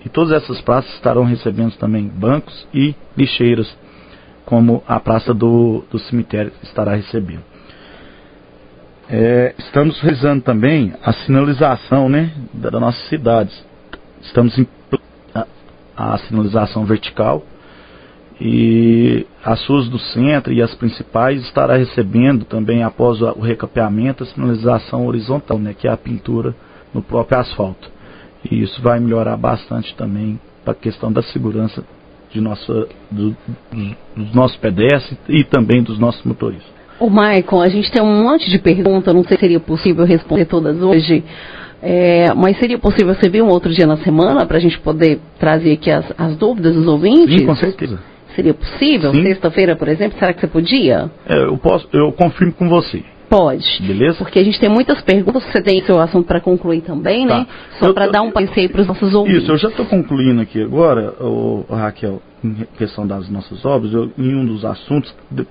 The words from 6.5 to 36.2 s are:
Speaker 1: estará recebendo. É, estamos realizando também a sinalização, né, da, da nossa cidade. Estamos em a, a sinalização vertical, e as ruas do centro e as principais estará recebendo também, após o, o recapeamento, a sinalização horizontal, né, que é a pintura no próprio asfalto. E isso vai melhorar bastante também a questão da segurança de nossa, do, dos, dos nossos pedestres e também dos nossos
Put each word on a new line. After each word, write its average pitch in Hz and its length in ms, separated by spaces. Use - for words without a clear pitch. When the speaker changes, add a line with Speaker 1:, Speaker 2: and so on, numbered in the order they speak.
Speaker 1:
estará 104 320
recebendo. 95 460
É, 123 500
estamos 147 420
realizando 143 420
também 120 500
a 117 80
sinalização, 135 960
né, 156 240
da, 113 160
da 113 120
nossa 120 180
cidade. 117 440
Estamos 120 360
em 127 80
a, - 140
a 107 220
sinalização 107 680
vertical, 110 600
e 117 840
as 113 220
ruas 135 220
do 120 120
centro 135 520
e 117 80
as 117 140
principais 123 680
estará 131 340
recebendo 123 680
também, 110 380
após 113 400
o, 113 40
o 110 140
recapeamento, 113 840
a - 20
sinalização 120 800
horizontal, 120 540
né, 104 180
que - 80
é 117 60
a 110 40
pintura 120 600
no 123 100
próprio 120 360
asfalto. 98 500
E 113 120
isso - 200
vai 120 160
melhorar 113 380
bastante 117 580
também 107 460
a 113 80
questão 113 380
da 117 100
segurança 110 640
de 110 80
nossa, 110 460
do, 104 260
dos, 104 240
dos 107 180
nossos 127 220
pedestres 113 640
e 147 140
também 120 400
dos 110 160
nossos 117 240